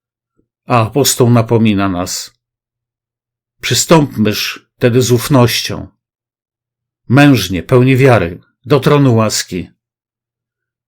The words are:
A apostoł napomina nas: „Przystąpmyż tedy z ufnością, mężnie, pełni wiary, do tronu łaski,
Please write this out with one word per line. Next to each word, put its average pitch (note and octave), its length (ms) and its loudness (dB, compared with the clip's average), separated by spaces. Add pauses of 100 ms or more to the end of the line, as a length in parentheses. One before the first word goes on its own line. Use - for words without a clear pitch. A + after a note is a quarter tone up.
(680)
A A#2 200 0
apostoł B2 440 0
napomina A2 580 0
nas: F#2 460 -8 (1300)
„Przystąpmyż - 1160 -2
tedy B2 240 2
z A#2+ 100 -2
ufnością, A#2 760 0 (1200)
mężnie, A#2 540 2
pełni B2+ 340 2
wiary, A2+ 440 2 (240)
do C3 160 0
tronu C#3+ 340 2
łaski, G#2 560 -4 (1160)